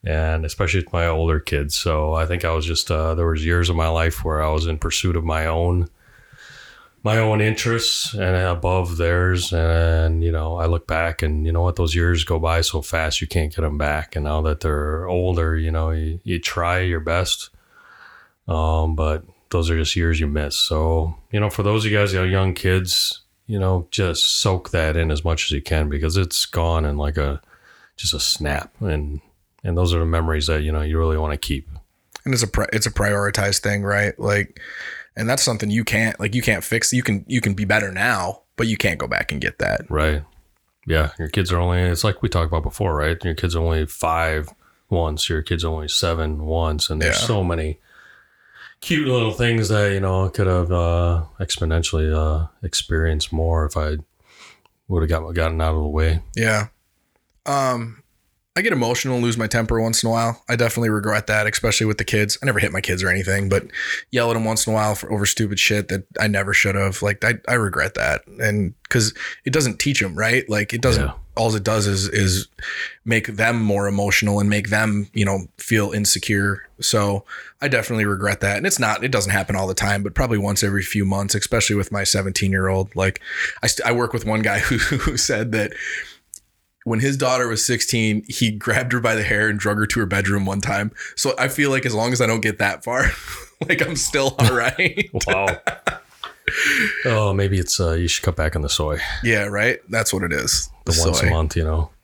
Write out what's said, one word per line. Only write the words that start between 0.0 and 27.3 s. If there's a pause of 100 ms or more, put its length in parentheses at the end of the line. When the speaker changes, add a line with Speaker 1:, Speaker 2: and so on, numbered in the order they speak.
Speaker 1:
And
especially
with
my
older
kids.
So
I
think
I
was
just,
uh,
there
was
years
of
my
life
where
I
was
in
pursuit
of
my
own, (1120)
my
own
interests
and
above
theirs.
And,
you
know,
I
look
back
and,
you
know
what,
those
years
go
by
so
fast,
you
can't
get
'em
back.
And
now
that
they're
older,
you
know,
you,
you
try
your
best. (1000)
Um,
but (260)
those
are
just
years
you
miss.
So, (160)
you
know,
for
those
of
you
guys
that
are
young
kids, (260)
you
know,
just (160)
soak
that
in
as
much
as
you
can,
because
it's
gone
in,
like,
a, (560)